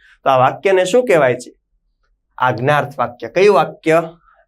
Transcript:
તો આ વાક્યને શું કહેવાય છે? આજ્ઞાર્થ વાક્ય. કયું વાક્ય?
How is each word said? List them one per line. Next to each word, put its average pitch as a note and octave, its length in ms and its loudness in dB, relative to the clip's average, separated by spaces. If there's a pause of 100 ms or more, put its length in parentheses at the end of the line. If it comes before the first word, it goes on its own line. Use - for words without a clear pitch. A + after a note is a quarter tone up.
(240)
તો C3+ 60 2
આ C3 80 4
વાક્યને F#3 460 0
શું B3 220 0
કહેવાય C#3+ 280 2
છે? - 200 -14 (840)
આજ્ઞાર્થ C3 600 -2
વાક્ય. A#2 300 -8
કયું G3 260 2
વાક્ય? E3 580 -2 (360)